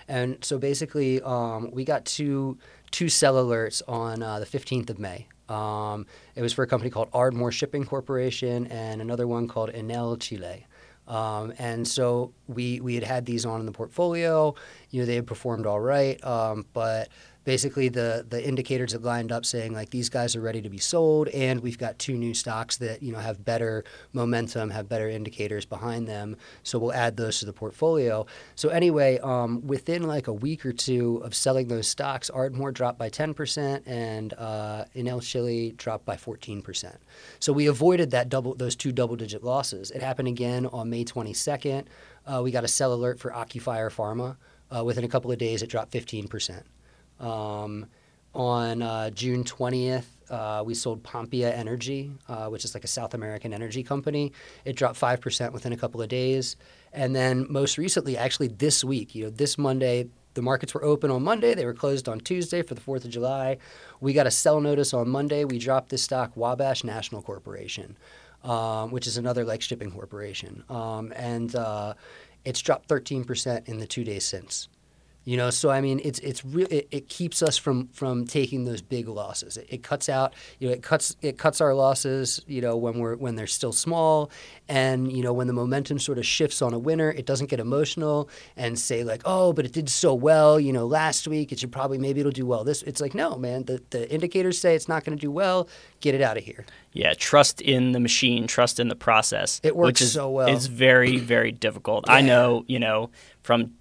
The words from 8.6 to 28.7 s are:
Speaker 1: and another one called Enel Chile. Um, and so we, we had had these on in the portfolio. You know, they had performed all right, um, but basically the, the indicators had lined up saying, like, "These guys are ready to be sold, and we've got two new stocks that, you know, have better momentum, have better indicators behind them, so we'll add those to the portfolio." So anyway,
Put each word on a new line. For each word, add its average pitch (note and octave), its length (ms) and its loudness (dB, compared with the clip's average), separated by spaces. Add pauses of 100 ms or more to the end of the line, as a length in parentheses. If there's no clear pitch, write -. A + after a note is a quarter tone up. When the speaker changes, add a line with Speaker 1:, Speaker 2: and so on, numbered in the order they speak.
Speaker 1:
and A2 340 -8
another A#2+ 240 -2
one A#2 220 -2
called A2+ 240 -2
Enel A#2 460 -4
Chile. F#2 480 -10 (400)
Um, A2 520 -4
and A#2 280 -4
so B2 460 0 (140)
we, B2 340 -4
we B2 140 -4
had A#2 100 -2
had B2 220 -4
these A#2+ 180 -2
on A2+ 160 -4
in A2 60 -6
the G#2+ 60 -8
portfolio. E3 840 0 (360)
You B2+ 100 -4
know, B2 60 0
they A#2+ 100 0
had A#2+ 100 -2
performed A2+ 400 -4
all G#2 140 0
right, C3+ 440 2
um, A2 400 -2 (100)
but A2+ 340 -2 (360)
basically C3 440 0
the, A#2 400 -2
the A#2+ 180 -4
indicators B2+ 460 -2
had A2+ 120 -6
lined A#2+ 280 -2
up A#2+ 140 -4
saying, A2+ 260 -4
like, G#2+ 160 -8
"These B2 220 -4
guys A#2+ 260 -2
are A2+ 40 -4
ready A2+ 200 -4
to G#2 80 -8
be G2 80 -10
sold, D#3 520 4
and C3 320 0
we've A#2 180 -6
got A#2 200 -6
two C3 200 -4
new A#2 160 -2
stocks A2+ 420 -4
that, A2 260 -6
you C3 80 -6
know, A2 80 -8
have G#2+ 240 -6
better A2+ 420 -2 (280)
momentum, A#2+ 560 0
have G#2 180 -8
better A2 220 -2
indicators G#2 560 -6
behind A#2 420 -6
them, G#2+ 300 -8 (260)
so - 160 -4
we'll A#2 140 0
add A#2+ 240 0
those A2+ 240 -2
to G#2+ 60 -8
the G2+ 80 -8
portfolio." A#2 720 0 (280)
So - 140 -2
anyway, D3+ 520 4